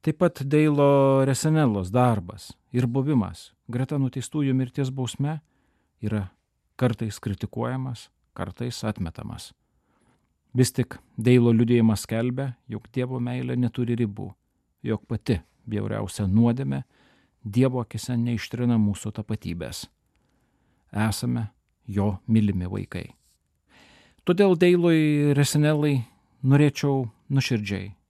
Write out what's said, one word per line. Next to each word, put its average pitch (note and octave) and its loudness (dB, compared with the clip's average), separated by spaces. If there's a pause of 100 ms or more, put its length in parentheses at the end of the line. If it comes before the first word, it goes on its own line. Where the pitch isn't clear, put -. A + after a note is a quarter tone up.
Taip D#3 -2
pat F3 0
Deilo C#3 4
Resenelos C3 2
darbas G#2 0 (220)
ir B2 0
buvimas B2+ -2 (180)
greta C3 -4
nuteistųjų C3+ -2
mirties C3 -2
bausme C3+ -6 (600)
yra G#2 -4 (500)
kartais A2 -2
kritikuojamas, A#2+ -8 (240)
kartais G2 -10
atmetamas. - -8 (1000)
Vis B2+ 2
tik - -4 (200)
Deilo A#2+ 6
liudijimas A2+ 4
skelbia, B2+ -4 (120)
jog G#2+ -12
Dievo B2+ -6
meilė B2 -6
neturi A#2+ -2
ribų, G#2 -4 (520)
jog A2+ -6
pati A2+ -2 (300)
bjauriausia G#2 -6
nuodėmė B2 2 (640)
Dievo B2 0
akise A#2 -6
neištrina A#2+ -2
mūsų G#2 -2
tapatybės. F2 -8 (1040)
Esame A2 -2 (400)
jo G2+ 0 (100)
mylimi G2+ 2
vaikai. F#2+ -8 (1200)
Todėl F#3 4
Deilui D#3+ 4
Resenelai D3 2 (480)
norėčiau C#3 2 (220)
nuoširdžiai G#2 -2 (220)